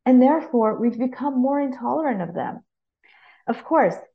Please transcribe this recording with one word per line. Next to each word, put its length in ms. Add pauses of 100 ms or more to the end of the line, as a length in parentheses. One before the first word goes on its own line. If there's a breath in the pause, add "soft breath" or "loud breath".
And 160
therefore, 580
we've 180
become 420
more 220
intolerant 600
of 120
them. 280 (840 soft breath)
Of 160
course, 320 (200)